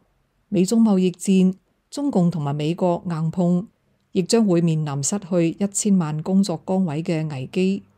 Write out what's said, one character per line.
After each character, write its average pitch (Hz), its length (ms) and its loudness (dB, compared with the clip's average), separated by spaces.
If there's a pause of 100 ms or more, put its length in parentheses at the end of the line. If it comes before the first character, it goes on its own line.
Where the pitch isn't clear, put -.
(520)
美 190 120 2
中 226 180 2
貿 208 160 4
易 185 140 2
戰， 185 420 2 (360)
中 285 200 -4
共 175 180 2
同 165 140 -4
埋 143 100 -4
美 151 220 -2
國 175 340 -2
硬 160 220 -4
碰， 180 380 0 (420)
亦 196 100 -2
將 226 240 2
會 175 160 2
面 160 240 0
臨 143 160 -4
失 143 200 -4
去 170 440 -2
一 196 40 0
千 202 280 0
萬 151 280 0
工 190 180 2
作 170 240 -2
崗 190 160 -2
位 156 220 -4
嘅 160 260 -2
危 139 220 -8
機。 190 320 -2 (140)